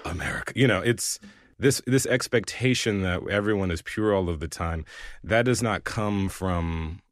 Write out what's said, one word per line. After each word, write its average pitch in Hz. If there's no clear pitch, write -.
America. -
You 131
know, 98
it's -
this, 135
this 127
expectation 117
that 90
everyone 101
is 82
pure 107
all 92
of 80
the 78
time, 82
that 113
does 123
not 107
come 101
from 82